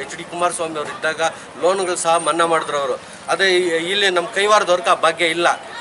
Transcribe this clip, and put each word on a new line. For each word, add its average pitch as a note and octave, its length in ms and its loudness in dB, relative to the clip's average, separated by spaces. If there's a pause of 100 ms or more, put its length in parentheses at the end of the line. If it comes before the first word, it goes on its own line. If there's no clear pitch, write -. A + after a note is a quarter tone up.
ಎಚ್ C#3 180 -10
ಡಿ E3 60 -12
ಕುಮಾರಸ್ವಾಮಿ E3+ 560 -4
ಅವರು C#3 160 -8
ಇದ್ದಾಗ D#3 240 -4 (420)
ಲೋನ್ಗಳು F3+ 340 0
ಸಹ E3 180 0 (140)
ಮನ್ನಾ E3 240 2
ಮಾಡಿದ್ರು D#3 300 0
ಅವರು. B2+ 140 -2 (320)
ಅದೇ F#3 200 2 (100)
ಈ-, E3 220 0 (120)
ಇಲ್ಲಿ G3+ 180 2
ನಮ್ಮ F3 260 0
ಕೈವಾರದವ್ರಿಗೆ F#3+ 580 4
ಆ - 120 2
ಭಾಗ್ಯ E3 300 2
ಇಲ್ಲ, E3+ 120 2 (320)